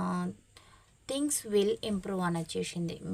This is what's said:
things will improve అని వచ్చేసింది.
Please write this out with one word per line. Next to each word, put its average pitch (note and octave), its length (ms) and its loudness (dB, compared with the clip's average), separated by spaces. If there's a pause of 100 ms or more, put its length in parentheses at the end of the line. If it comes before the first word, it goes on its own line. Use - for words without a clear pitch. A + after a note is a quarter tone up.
(1120)
things C#4+ 240 0 (200)
will G3+ 180 6 (160)
improve F#3+ 380 -2
అని E3+ 160 2
వచ్చేసింది. E3+ 520 -2 (200)